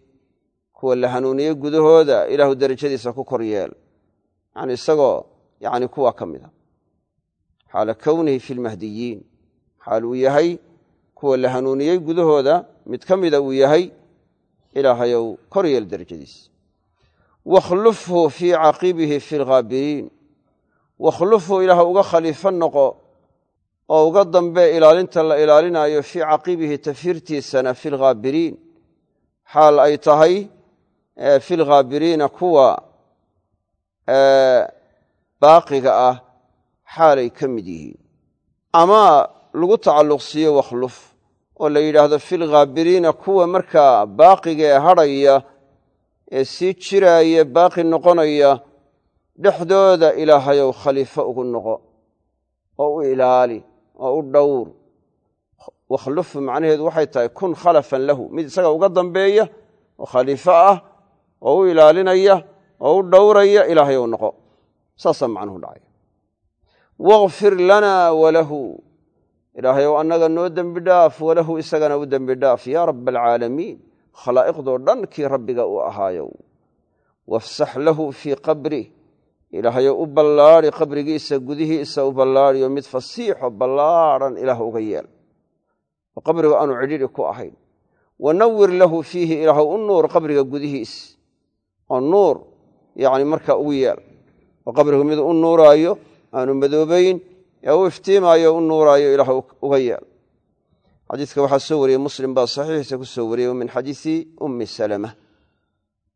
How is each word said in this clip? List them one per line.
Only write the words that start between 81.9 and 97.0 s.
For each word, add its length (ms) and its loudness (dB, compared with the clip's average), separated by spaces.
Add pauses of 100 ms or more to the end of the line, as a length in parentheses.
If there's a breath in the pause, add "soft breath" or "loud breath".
u 80 -2
ballaari, 520 2
oo 40 -2
mid 160 -8
fasiixo 680 -8
ballaaran 840 0
Ilaah 240 -4
uga 200 -6
yeel. 260 -8 (1120)
Oo 40 -18
qabriga 360 0
aanu 240 -2
cidhiidhi 280 -6
ku 200 -10
ahayn. 240 -12 (680)
"Wa 120 0
nawwir 400 2
lahu 300 2
fiihi." 400 -6
Ilaahow 320 2
u 40 -4
nuur 300 0
qabriga 340 -2
gudihiis. 500 -10 (960)
Oo 100 -4
nuur, 360 0 (600)
yacni, 280 0
marka 320 -2
ugu 160 -4
yeel. 280 -2 (640)
Oo 60 -8
qabrigu 320 2
mid 140 -2
u 140 -2
nuuraayo, 600 4 (400 soft breath)
aanu 220 -4
madoobayn, 640 0 (480)